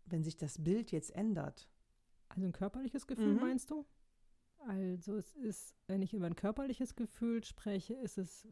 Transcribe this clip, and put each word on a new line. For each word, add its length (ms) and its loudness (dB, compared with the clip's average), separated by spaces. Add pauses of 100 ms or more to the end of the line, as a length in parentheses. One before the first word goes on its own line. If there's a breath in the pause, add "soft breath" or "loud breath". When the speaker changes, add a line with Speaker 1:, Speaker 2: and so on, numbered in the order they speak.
Speaker 1:
wenn 160 2
sich 140 -2
das 260 -4
Bild 300 4
jetzt 220 -2
ändert? 540 0 (600)
Speaker 2:
Also 180 0
ein 60 2
körperliches 540 -2
Gefühl, 280 4
Speaker 1:
Mhm. 60 6
Speaker 2:
meinst 300 2
du? 140 -4 (840)
Also 500 -2
es 180 -6
ist, 400 -4 (140)
wenn 140 4
ich 120 0
über 120 2
ein 100 0
körperliches 600 0
Gefühl 480 0
spreche, 500 -2
ist 240 -4
es, 320 -4